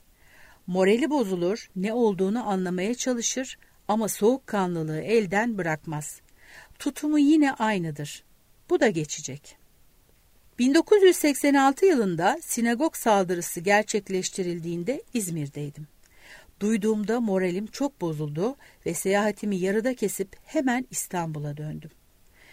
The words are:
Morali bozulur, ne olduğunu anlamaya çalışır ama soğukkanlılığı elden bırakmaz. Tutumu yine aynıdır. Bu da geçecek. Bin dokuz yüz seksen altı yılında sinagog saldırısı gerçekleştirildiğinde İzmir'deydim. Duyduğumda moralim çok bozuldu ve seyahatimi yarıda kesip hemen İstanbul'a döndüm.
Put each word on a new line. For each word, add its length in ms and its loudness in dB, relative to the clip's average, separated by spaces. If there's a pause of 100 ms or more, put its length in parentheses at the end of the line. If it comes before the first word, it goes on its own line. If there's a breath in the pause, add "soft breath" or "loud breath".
(680 soft breath)
Morali 440 2
bozulur, 680 -2
ne 160 -2
olduğunu 560 0
anlamaya 460 -2
çalışır 640 -4 (300 soft breath)
ama 200 0
soğukkanlılığı 920 -2
elden 580 0
bırakmaz. 640 -6 (580 loud breath)
Tutumu 400 -2
yine 340 6
aynıdır. 720 -4 (460)
Bu 100 2
da 80 6
geçecek. 680 -6 (1000)
Bin 160 4
dokuz 280 6
yüz 140 8
seksen 380 2
altı 320 4
yılında 560 2
sinagog 540 -2
saldırısı 640 0
gerçekleştirildiğinde 1400 -2 (120)
İzmir'deydim. 720 -6 (720 loud breath)
Duyduğumda 600 0
moralim 460 0
çok 340 -6
bozuldu 560 -4 (300 soft breath)
ve 80 -2
seyahatimi 600 0
yarıda 380 -2
kesip 500 -6
hemen 460 -2
İstanbul'a 680 -6
döndüm. 340 -10 (640 soft breath)